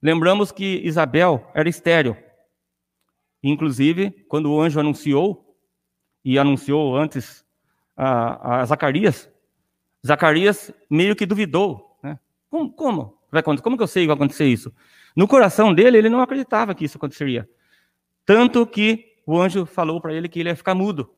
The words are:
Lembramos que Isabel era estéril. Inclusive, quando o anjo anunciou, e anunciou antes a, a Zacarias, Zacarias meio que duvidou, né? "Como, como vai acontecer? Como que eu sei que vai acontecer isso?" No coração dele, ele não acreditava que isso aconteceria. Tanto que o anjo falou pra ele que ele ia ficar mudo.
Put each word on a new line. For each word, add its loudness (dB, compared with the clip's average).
Lembramos 2
que -6
Isabel 0
era 0
estéril. 0
Inclusive, 0
quando -2
o 0
anjo 0
anunciou, -2
e 0
anunciou 0
antes -6
a, -2
a -2
Zacarias, -2
Zacarias 0
meio 2
que -4
duvidou, -4
né? -12
"Como, -6
como -6
vai 0
acontecer? -2
Como -2
que -2
eu -4
sei -2
que 0
vai 0
acontecer -2
isso?" -2
No 2
coração 4
dele, 6
ele 6
não 2
acreditava -2
que -8
isso -8
aconteceria. -6
Tanto 4
que -2
o 0
anjo 0
falou -6
pra -8
ele -8
que -10
ele -4
ia -4
ficar -4
mudo. -4